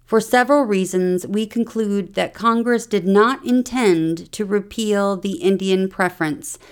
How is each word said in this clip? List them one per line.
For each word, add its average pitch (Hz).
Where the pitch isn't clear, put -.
For -
several 247
reasons, 185
we 214
conclude 214
that 180
Congress 233
did 185
not 220
intend 190
to 214
repeal 202
the 190
Indian 190
preference 175